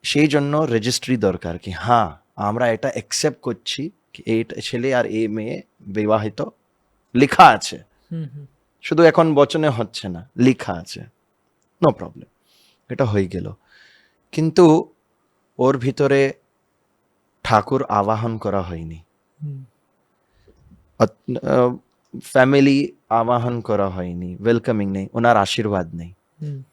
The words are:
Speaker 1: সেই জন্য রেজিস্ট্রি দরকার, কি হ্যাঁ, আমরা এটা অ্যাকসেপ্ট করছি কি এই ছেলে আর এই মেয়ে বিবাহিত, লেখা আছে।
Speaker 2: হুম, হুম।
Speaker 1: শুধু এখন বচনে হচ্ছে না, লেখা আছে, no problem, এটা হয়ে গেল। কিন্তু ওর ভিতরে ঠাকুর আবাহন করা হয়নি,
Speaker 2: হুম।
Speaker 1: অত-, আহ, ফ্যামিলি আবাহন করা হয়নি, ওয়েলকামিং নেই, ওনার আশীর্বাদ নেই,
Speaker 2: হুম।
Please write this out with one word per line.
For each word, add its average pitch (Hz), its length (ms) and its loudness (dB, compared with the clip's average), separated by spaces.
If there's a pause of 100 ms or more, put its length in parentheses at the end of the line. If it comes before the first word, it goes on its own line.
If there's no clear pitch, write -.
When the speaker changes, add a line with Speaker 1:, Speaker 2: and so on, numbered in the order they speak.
Speaker 1:
সেই 151 260 2
জন্য 143 280 0
রেজিস্ট্রি 127 600 0
দরকার, 92 420 -2
কি 101 120 -10
হ্যাঁ, 104 400 0 (260)
আমরা 110 320 -2
এটা 113 200 -2
অ্যাকসেপ্ট - 520 -6
করছি 131 500 -8 (220)
কি - 140 -20
এই 113 180 0 (180)
ছেলে 127 320 -4
আর 123 120 0
এই 110 220 -2
মেয়ে 110 340 -8 (180)
বিবাহিত, 107 640 -2 (720)
লেখা 135 320 6
আছে। 113 300 4 (360)
Speaker 2:
হুম, 165 220 -8
হুম। 143 120 -18 (360)
Speaker 1:
শুধু 165 200 2
এখন 160 320 6
বচনে 147 340 4
হচ্ছে 110 400 -4
না, 87 280 -10
লেখা 123 360 2
আছে, 87 320 -12 (800)
no 151 100 4
problem, - 320 -14 (640)
এটা 123 160 -2
হয়ে 104 220 0
গেল। 92 260 -8 (800)
কিন্তু 160 560 4 (680)
ওর 131 200 2
ভিতরে 139 540 2 (1120)
ঠাকুর 120 420 0
আবাহন 110 540 -2
করা 101 240 -4
হয়নি, 82 400 -10 (400)
Speaker 2:
হুম। 139 220 -12 (1300)
Speaker 1:
অত-, - 500 -4
আহ, 127 280 2 (460)
ফ্যামিলি 139 720 0 (160)
আবাহন 120 520 -2
করা 104 280 -2
হয়নি, 90 520 -8
ওয়েলকামিং 110 500 -2
নেই, 98 220 -6
ওনার 117 240 2
আশীর্বাদ 98 580 -2
নেই, 85 200 -14 (280)
Speaker 2:
হুম। 143 200 -10 (100)